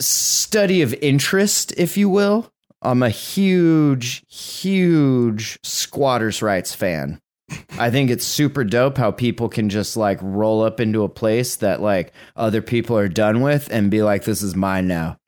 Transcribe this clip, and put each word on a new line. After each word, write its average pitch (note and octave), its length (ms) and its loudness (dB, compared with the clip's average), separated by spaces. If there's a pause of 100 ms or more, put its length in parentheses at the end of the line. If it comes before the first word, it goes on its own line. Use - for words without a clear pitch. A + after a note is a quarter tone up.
study F#3+ 840 0
of A#2+ 120 0
interest, D3+ 840 0
if F3 200 0
you G3+ 120 4
will. G3+ 420 0 (320)
I'm B2 200 2
a B2 60 2
huge, D#3+ 1200 2
huge C#3 1300 0
squatters' A#2+ 800 -2
rights G2 320 0
fan. D#2+ 480 -4 (560)
I A#2 120 0
think C3 200 2
it's A#2+ 140 -2
super C#3 400 -2
dope B2 320 0
how A2+ 140 2
people A#2 380 -2
can G#2+ 200 -2
just, G2+ 280 -4
like, G#2 260 0
roll A2 400 0
up A2+ 180 -2
into A2 240 0
a F#2+ 40 0
place A#2 480 -2
that, F#2+ 260 0
like, G2 300 0 (240)
other A2 260 0
people A#2 340 -2
are G2+ 120 2
done G#2+ 340 2
with C#3+ 280 0
and G#2 200 0
be G#2+ 120 2
like, G2+ 220 2
"This G#2 180 -4
is F#2+ 140 -4
mine F#2+ 320 0
now." E2 400 -4